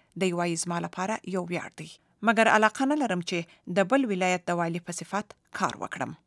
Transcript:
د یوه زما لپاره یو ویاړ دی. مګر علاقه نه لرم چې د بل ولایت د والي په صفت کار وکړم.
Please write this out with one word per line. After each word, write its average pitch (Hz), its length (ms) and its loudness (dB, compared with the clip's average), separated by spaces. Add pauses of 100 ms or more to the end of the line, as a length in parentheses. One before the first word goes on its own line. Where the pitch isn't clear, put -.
(240)
د 185 80 2
یوه 175 160 0 (160)
زما 170 220 -2
لپاره 190 340 -4 (160)
یو 180 80 -2
ویاړ 170 260 -6 (120)
دی. 156 60 -14 (420)
مګر 226 160 6 (100)
علاقه 220 340 4
نه 302 140 2
لرم 180 240 -2
چې 180 100 -2 (400)
د 190 160 4
بل 269 160 2
ولایت 180 400 0
د 175 140 0
والي 170 260 -4
په 170 80 -8
صفت - 400 -8 (240)
کار - 160 -2
وکړم. - 480 -6